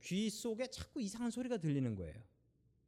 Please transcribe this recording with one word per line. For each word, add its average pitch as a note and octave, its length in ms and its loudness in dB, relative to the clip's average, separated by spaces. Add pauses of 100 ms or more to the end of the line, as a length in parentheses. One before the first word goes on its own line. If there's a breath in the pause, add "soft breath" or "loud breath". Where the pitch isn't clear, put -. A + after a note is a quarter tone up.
귀 G#3 280 2
속에 A#3 380 0
자꾸 - 320 -6
이상한 A3+ 300 0
소리가 A#3+ 280 0
들리는 C#3 360 4
거예요. E2 200 -4 (720)